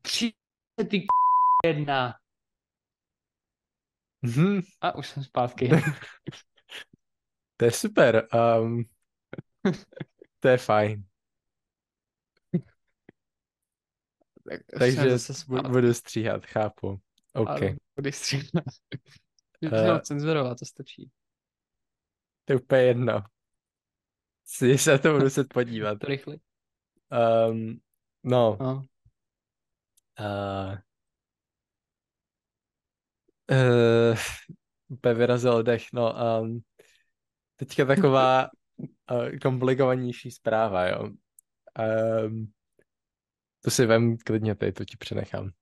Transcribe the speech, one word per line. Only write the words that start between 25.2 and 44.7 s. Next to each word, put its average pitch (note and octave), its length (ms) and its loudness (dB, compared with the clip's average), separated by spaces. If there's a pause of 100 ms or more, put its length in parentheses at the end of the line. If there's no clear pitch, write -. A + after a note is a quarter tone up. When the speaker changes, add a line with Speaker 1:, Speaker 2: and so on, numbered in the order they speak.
Speaker 2:
muset C3+ 300 0
podívat. A2 440 -4
Speaker 1:
<laughs> - 20 -18
To - 80 -8
rychle. C#3 300 -8 (720)
Speaker 2:
Ehm, A2+ 680 0 (460)
no. A#2+ 360 2
Speaker 1:
No. C3 260 -6 (1300)
Speaker 2:
Eh, G2+ 600 -6 (2750)
eh, A#2 640 4 (720)
úplně B2 260 -2
vyrazil A#2+ 500 2
dech, A#2 200 0 (100)
no, A#2 240 -2
ehm, A2+ 420 -4 (960)
teďka - 300 -2
taková, C3 640 4 (280)
Speaker 1:
<laughs> - 340 -16
Speaker 2:
eh, B2 280 -4
komplikovanější B2+ 920 0
zpráva, A2 560 0
jo. G#2 220 -4 (640)
Ehm, A2 760 -2 (1120)
to B2+ 100 -2
si B2+ 140 4
vem A2+ 320 4
klidně A2 380 -2
teď, G2+ 200 -2